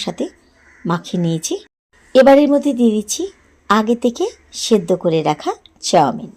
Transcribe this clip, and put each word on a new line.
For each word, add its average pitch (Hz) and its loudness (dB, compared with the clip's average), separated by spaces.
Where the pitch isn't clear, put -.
সাথে 180 -8
মাখিয়ে 170 -6
নিয়েছি। 165 -4
এবার 262 8
এর 277 2
মধ্যে 285 0
দিয়ে 233 4
দিচ্ছি 214 -6
আগে 220 0
থেকে 247 -2
সেদ্ধ 190 0
করে 160 0
রাখা 320 -4
চাউমিন। 139 0